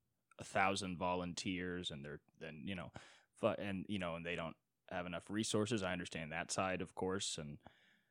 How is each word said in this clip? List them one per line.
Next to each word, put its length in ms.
a 60
thousand 540
volunteers 920
and 140
they're, 160
then, 240
you 100
know, 180
fu-, 140
and, 400
you 100
know, 180
and 100
they 80
don't 220
have 160
enough 240
resources. 520
I 100
understand 400
that 180
side, 320
of 140
course. 420
And, 200